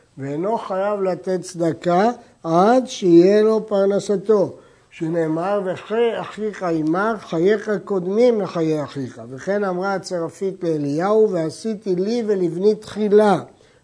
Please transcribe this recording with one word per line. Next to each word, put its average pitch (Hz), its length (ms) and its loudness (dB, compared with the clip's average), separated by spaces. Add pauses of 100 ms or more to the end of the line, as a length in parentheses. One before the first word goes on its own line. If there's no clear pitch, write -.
(180)
ואינו 156 400 -4
חייב 196 440 -4
לתת 185 380 -2
צדקה 175 720 0 (320)
עד 202 440 4
שיהיה 190 560 6
לו 220 240 2
פרנסתו, 196 920 0 (340)
שנאמר, 170 720 -2
'וחי 202 560 -2
אחיך 202 420 -8
עמך, 175 640 -2
חייך 202 460 0 (140)
קודמים 202 560 2
לחיי 160 440 -2
אחיך.'" 123 440 -10
וכן 190 360 -4
אמרה 190 300 -4
הצרפית 180 720 -6
לאליהו, 165 640 2
"ועשיתי 185 640 -4
לי 214 320 -2
ולבני 190 480 2
תחילה." 208 640 2 (440)